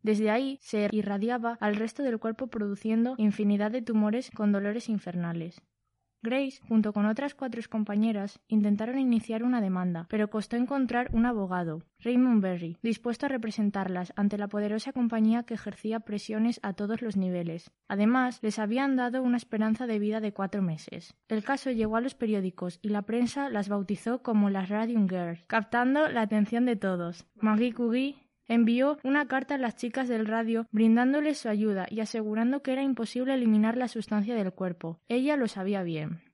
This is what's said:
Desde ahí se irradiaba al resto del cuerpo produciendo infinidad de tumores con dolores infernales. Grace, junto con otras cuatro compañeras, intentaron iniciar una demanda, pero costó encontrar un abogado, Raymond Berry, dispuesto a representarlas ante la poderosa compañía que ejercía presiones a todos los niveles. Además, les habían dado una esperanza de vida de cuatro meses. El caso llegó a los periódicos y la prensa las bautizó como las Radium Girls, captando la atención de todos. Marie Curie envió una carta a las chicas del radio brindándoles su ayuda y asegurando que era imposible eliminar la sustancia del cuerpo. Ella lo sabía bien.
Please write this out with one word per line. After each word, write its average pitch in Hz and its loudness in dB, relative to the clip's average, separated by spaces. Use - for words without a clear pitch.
Desde 214 2
ahí 269 0
se 208 0
irradiaba 220 -2
al 208 0
resto 226 -4
del 240 -2
cuerpo 226 -4
produciendo 220 0
infinidad 208 2
de 233 -4
tumores 220 0
con 208 0
dolores 202 -2
infernales. 175 -6
Grace, 262 -2
junto 214 4
con 208 2
otras 269 0
cuatro 233 -8
compañeras, 208 -2
intentaron 214 2
iniciar 226 0
una 247 2
demanda, 180 -2
pero 214 0
costó 220 -4
encontrar 247 0
un 226 4
abogado, 180 -2
Raymond 247 4
Berry, 175 -2
dispuesto 233 -2
a 285 0
representarlas 202 -2
ante 202 2
la 208 -4
poderosa 208 -2
compañía 233 2
que 233 -8
ejercía 220 -6
presiones 220 -2
a 196 -4
todos 208 -4
los 214 -4
niveles. 175 -2
Además, 240 2
les 214 -2
habían 254 0
dado 254 0
una 247 2
esperanza 220 0
de 220 0
vida 214 0
de 208 -4
cuatro 196 -2
meses. 170 -6
El 214 0
caso 269 -2
llegó 220 0
a 226 2
los 262 -4
periódicos 185 -2
y 208 -4
la 208 0
prensa 247 -2
las 208 -2
bautizó 208 -2
como 208 4
las 190 -2
Radium 214 0
Girls, 175 -4
captando 247 2
la 240 0
atención 220 2
de 240 2
todos. 175 -4
Marie 220 2
Curie 240 0
envió 240 4
una 277 0
carta 269 -2
a 277 -2
las 233 -2
chicas 247 -4
del 226 0
radio 226 -2
brindándoles 254 4
su 226 -6
ayuda 208 0
y 214 -6
asegurando 226 -2
que 269 -2
era 262 0
imposible 254 -2
eliminar 220 4
la 254 -2
sustancia 214 -2
del 190 -2
cuerpo. 170 -6
Ella 262 0
lo 247 0
sabía 196 -4
bien. 165 -4